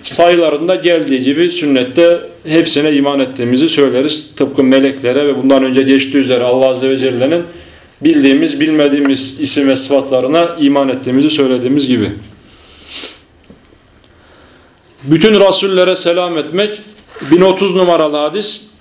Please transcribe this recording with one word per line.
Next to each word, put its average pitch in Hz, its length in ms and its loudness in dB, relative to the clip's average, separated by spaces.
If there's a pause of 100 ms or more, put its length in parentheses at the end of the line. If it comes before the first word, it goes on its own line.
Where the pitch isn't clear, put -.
Sayılarında 170 720 0
geldiği 160 460 0
gibi 147 300 0
sünnette 165 680 0 (280)
hepsine 156 460 0
iman 139 260 0
ettiğimizi 127 500 0
söyleriz. 139 640 -2
Tıpkı 139 280 0
meleklere 131 640 0
ve 127 160 -2
bundan 135 200 4
önce 131 180 0
geçtiği 135 360 0
üzere 123 260 0
Allah 127 240 2
Azze 131 220 0
ve 135 80 0
Celle'nin 131 460 -2 (580)
bildiğimiz, 143 580 2
bilmediğimiz 143 800 0
isim 139 260 0
ve 135 80 2
sıfatlarına 135 840 0
iman 139 300 2
ettiğimizi 131 400 0
söylediğimiz 131 580 -2
gibi. 110 220 0 (3000)
Bütün 165 360 2
rasullere 185 560 2
selam 175 420 -2
etmek. 196 440 -4 (500)
Bin 175 100 4
otuz 190 340 2
numaralı 160 420 2
hadis. 151 500 -6 (140)